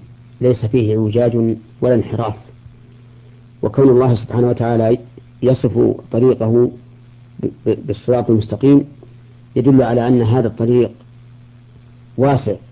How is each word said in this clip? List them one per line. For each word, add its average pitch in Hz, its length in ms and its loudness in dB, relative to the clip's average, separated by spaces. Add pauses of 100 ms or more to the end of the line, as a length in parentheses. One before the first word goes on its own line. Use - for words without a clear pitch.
(420)
ليس 123 260 0
فيه 107 280 0
اعوجاج 113 640 0 (240)
ولا 123 140 0
انحراف، 110 400 -4 (1300)
وكون 135 260 2
الله 123 260 4
سبحانه 120 340 -2
وتعالى 117 500 0 (440)
يصف 120 520 0 (180)
طريقه 117 580 2 (680)
ب-، - 60 -6 (200)
ب-، - 200 -4
بالصراط 120 440 -2
المستقيم 131 540 2 (720)
يدل 131 260 4
على 120 260 0
أن 127 140 2
هذا 117 260 0
الطريق 117 420 0 (1300)
واسع 123 380 0 (180)